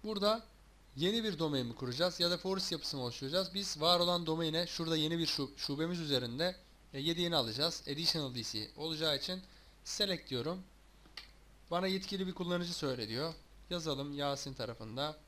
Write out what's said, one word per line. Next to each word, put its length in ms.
Burada 420
yeni 280
bir 140
domain 280
mi 80
kuracağız 460
ya 100
da 80
Forest 340
yapısı 240
mı 60
oluşturacağız? 520
Biz 260
var 200
olan 260
domaine 400
şurada 300
yeni 220
bir 80
şu-, 300
şubemiz 440
üzerinde, 560
e, 60
yedi 200
yeni 160
alacağız. 500
Additional 480
D 80
C 340
olacağı 400
için 260
select 460
diyorum. 320
Bana 160
yetkili 400
bir 80
kullanıcı 400
söyle 340
diyor. 260
Yazalım 420
Yasin 420
tarafında. 640